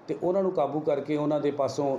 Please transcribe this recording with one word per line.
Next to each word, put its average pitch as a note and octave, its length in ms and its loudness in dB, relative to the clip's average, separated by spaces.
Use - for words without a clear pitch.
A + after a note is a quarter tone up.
ਤੇ D3+ 160 -4
ਉਹਨਾਂ F#3 200 2
ਨੂੰ F#3 80 0
ਕਾਬੂ D3 280 0
ਕਰਕੇ D3 380 0
ਉਹਨਾਂ D3 220 2
ਦੇ C#3+ 120 0
ਪਾਸੋਂ C#3 460 0